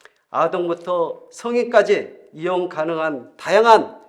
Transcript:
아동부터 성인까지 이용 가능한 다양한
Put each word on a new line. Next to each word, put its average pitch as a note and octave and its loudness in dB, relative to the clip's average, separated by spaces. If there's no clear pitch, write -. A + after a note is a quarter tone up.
아동부터 E3+ -2
성인까지 A#3 0
이용 F3 -4
가능한 D#3+ -6
다양한 G#3 2